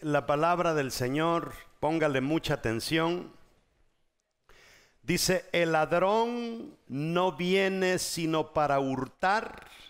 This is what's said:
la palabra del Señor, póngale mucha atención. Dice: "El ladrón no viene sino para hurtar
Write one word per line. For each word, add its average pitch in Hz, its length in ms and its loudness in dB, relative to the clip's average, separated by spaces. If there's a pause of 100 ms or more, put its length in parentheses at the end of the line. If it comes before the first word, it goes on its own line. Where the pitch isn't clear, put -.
la 147 240 0
palabra 165 480 2
del 139 180 0
Señor, 160 640 -2 (280)
póngale 151 420 0
mucha 151 320 0
atención. 160 760 -2 (1700)
Dice: 175 500 0
"El 170 200 2
ladrón 226 1040 0 (100)
no 165 440 0
viene 185 640 0
sino 160 560 -2
para 143 260 4
hurtar 135 880 -2 (220)